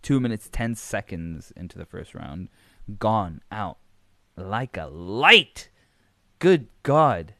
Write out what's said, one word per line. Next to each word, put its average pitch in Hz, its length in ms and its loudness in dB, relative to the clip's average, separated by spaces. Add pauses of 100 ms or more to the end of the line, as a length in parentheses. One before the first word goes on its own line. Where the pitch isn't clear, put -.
two 135 180 2
minutes, 117 300 -4
ten 117 240 -2
seconds 85 800 -8
into 87 220 -14
the 85 80 -12
first - 280 -14
round. 78 340 -12 (500)
Gone 107 520 0
out 101 280 -6 (580)
like 104 400 -6
a 80 100 -8
light. 110 840 2 (680)
Good 160 300 4 (140)
God. 135 580 2